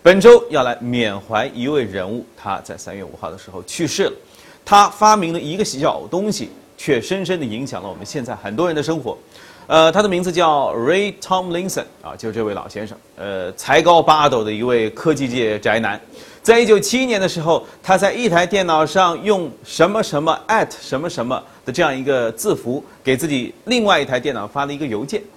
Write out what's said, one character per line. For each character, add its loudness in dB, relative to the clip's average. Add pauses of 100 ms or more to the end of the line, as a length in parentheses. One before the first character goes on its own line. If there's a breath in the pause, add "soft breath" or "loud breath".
本 6
周 12
要 2
来 0
缅 -2
怀 -2
一 -8
位 0
人 -6
物， -8 (120)
他 -8
在 -14
三 -14
月 -12
五 -16
号 -10
的 -14
时 -20
候 -12
去 -6
世 -2
了。 -2 (500 loud breath)
他 6
发 4
明 -4
了 -6
一 -8
个 0
小 -4
东 -2
西， -8 (280)
却 0
深 -4
深 -2
地 -4
影 -8
响 -10
了 -12
我 -12
们 -14
现 -10
在 -10
很 -10
多 0
人 -2
的 -2
生 -4
活。 -8 (500 loud breath)
呃， 6
他 2
的 0
名 -2
字 -4
叫 0
Ray 0
Tomlinson， -4 (180)
啊， -14
就 -8
是 -8
这 -4
位 -4
老 -10
先 -10
生。 -18 (200)
呃， -8
才 2
高 6
八 4
斗 0
的 -4
一 -4
位 2
科 -2
技 -4
界 -2
宅 0
男。 -4 (420 loud breath)
在 4
一 4
九 6
七 -2
一 0
年 0
的 0
时 -4
候， 2 (200 loud breath)
他 4
在 2
一 -2
台 2
电 0
脑 2
上 2
用 -2 (120)
什 2
么 -2
什 -2
么 0
at 0 (120)
什 -6
么 -6
什 -6
么 -6 (220 loud breath)
的 -6
这 0
样 0
一 -8
个 0
字 -2
符， -6 (200 loud breath)
给 2
自 -6
己 -4 (120)
另 0
外 2
一 -4
台 -2
电 -4
脑 -8
发 -4
了 -8
一 -10
个 -6
邮 -6
件 -8 (160)